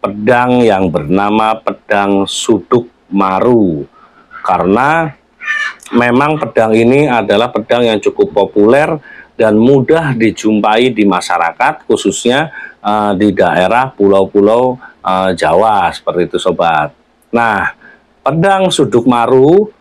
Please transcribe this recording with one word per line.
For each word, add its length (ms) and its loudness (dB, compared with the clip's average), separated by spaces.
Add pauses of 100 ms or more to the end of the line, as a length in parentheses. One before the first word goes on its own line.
pedang 560 0
yang 320 2
bernama 640 -2
pedang 720 -2
Suduk 640 -2 (160)
Maru. 800 0 (560)
Karena 720 0 (800)
memang 400 0
pedang 400 0
ini 320 2
adalah 480 0
pedang 320 -2
yang 160 -2
cukup 320 -2
populer 640 2 (400)
dan 160 2
mudah 560 2
dijumpai 800 0
di 160 0
masyarakat, 800 -2
khususnya, 640 -2 (320)
eh, 320 -2
di 160 2
daerah 560 0
pulau-pulau, 880 2 (260)
eh, 320 -2
Jawa, 600 0
seperti 400 -4
itu, 20 -2
sobat. 540 -2 (400)
Nah, 400 -2 (560)
pedang 400 0
Suduk 400 0
Maru 720 2